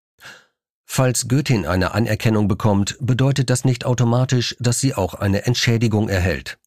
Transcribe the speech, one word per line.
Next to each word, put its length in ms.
Falls 400
Göthin 380
eine 280
Anerkennung 540
bekommt, 520
bedeutet 500
das 140
nicht 200
automatisch, 760
dass 220
sie 140
auch 200
eine 320
Entschädigung 640
erhält. 580